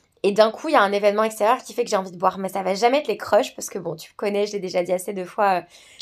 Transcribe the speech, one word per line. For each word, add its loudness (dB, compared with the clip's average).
Et 2
d'un 4
coup, -8
il 0
y 6
a 6
un 2
événement 2
extérieur 0
qui -18
fait -2
que -10
j'ai 0
envie -6
de -14
boire. 0
Mais -4
ça -4
va 0
jamais 4
être -6
les -2
crushs 0
parce -10
que, -8
bon, -8
tu -16
me -20
connais, -2
je -8
l'ai -6
déjà -2
dit -4
assez -4
de -6
fois, 2
euh, -4